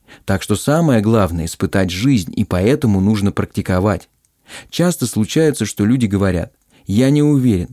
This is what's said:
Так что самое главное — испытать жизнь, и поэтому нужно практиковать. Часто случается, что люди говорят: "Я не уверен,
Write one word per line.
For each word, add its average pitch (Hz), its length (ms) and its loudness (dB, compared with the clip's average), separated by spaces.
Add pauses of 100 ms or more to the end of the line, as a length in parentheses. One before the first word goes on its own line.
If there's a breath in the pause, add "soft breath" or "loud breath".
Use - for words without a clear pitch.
(240 loud breath)
Так 95 180 -2
что - 140 -2
самое 143 460 2
главное — 95 460 0
испытать 95 420 -2
жизнь, 98 440 0
и - 120 -2
поэтому 101 560 0
нужно 101 320 0
практиковать. 95 760 -2 (640 loud breath)
Часто 170 360 -2
случается, 127 600 0
что 101 200 -2
люди 120 200 2
говорят: 95 480 -2 (340 soft breath)
"Я 123 240 2
не 147 120 4
уверен, 127 500 2